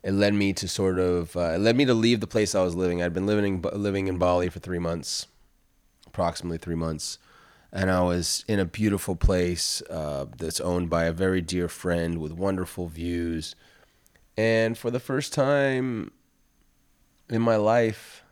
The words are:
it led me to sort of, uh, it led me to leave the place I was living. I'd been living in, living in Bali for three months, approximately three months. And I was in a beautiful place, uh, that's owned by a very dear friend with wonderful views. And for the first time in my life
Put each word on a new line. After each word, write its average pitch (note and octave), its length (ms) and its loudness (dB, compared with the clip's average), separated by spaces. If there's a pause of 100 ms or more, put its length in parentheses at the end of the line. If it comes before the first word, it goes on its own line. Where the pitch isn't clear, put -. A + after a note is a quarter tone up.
it F#2+ 100 -2
led G2+ 220 4
me G2 200 2
to F#2+ 120 -6
sort F#2 320 0
of, F2+ 380 0
uh, E2+ 180 0
it E2+ 40 0
led A2+ 180 4
me C#3+ 80 4
to B2+ 100 4
leave A2+ 260 4
the G2+ 60 -6
place G#2+ 280 0
I F#2+ 80 4
was F2+ 120 0
living. F2 280 0
I'd F2 100 -2
been F#2 140 -2
living G2+ 360 0
in, G2+ 200 -4
living G2 260 0
in F2+ 100 -2
Bali F2+ 300 4
for F2+ 100 -8
three F2+ 200 -6
months, E2+ 480 -4 (800)
approximately E2+ 520 -4
three E2+ 160 -6
months. D#2+ 440 -4 (540)
And F#2+ 180 0
I F#2 100 4
was F2+ 480 0
in G#2 100 2
a F#2+ 60 2
beautiful G2+ 500 0
place, F2 680 0
uh, D2 440 -6 (120)
that's - 220 -6
owned F2 300 0
by E2 140 2
a E2 80 2
very F#2 280 2
dear F2 280 -2
friend E2+ 500 -2
with D#2 140 -6
wonderful F#2 560 -4
views. E2 680 -4 (840)
And A2+ 400 2
for A#2 140 -4
the B2 100 -4
first C3 320 -4
time C3 800 0 (1160)
in A2+ 140 0
my A#2 140 4
life A2 760 0